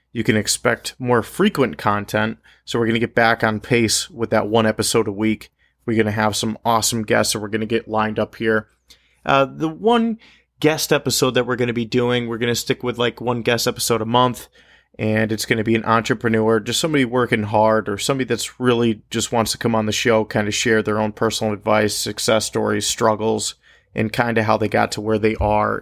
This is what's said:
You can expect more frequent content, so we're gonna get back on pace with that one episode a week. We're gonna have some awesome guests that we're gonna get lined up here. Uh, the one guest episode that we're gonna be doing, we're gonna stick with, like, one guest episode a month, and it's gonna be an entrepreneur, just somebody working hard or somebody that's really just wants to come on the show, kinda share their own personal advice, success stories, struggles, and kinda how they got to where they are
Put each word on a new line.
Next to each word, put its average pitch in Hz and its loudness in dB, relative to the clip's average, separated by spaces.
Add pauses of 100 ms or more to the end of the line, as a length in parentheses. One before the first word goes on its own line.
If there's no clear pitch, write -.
(120)
You 113 -4
can 110 2
expect - -2
more 123 2
frequent 143 0
content, 107 -2 (260)
so - -4
we're 117 2
gonna 113 2
get 117 -2
back 117 4
on 110 0
pace 117 0
with 113 -6
that 107 2
one 110 4
episode 110 0
a 107 -6
week. 104 -2 (320)
We're 113 0
gonna 104 2
have 107 0
some 110 -4
awesome 113 0
guests 110 0
that 113 -4
we're 104 -8
gonna 110 -4
get 113 -2
lined 107 -2
up - -2
here. 110 0 (580)
Uh, 135 4
the 139 -6
one 220 0 (400)
guest 151 0
episode 139 0
that 123 0
we're 123 -2
gonna 120 -2
be 117 -2
doing, 120 0
we're 117 -6
gonna 120 0
stick - -4
with, 120 -4
like, 120 -2
one 120 -2
guest 117 0
episode 117 -2
a 110 -4
month, 123 2 (500)
and 107 0
it's 110 -4
gonna 113 -2
be 113 2
an 113 0
entrepreneur, 113 2
just 113 -4
somebody 151 2
working 120 0
hard 107 2
or 101 -6
somebody 131 -2
that's 113 -4
really 117 0
just 113 -4
wants 113 0
to - -6
come - -2
on 110 2
the 107 -2
show, 110 2
kinda 107 -2
share 110 2
their 107 0
own 107 0
personal 110 -2
advice, 107 2
success 110 0
stories, 107 -2
struggles, 110 0 (380)
and 110 -2
kinda 117 2
how 110 2
they 107 0
got 107 0
to 107 -8
where 107 0
they 107 0
are 107 0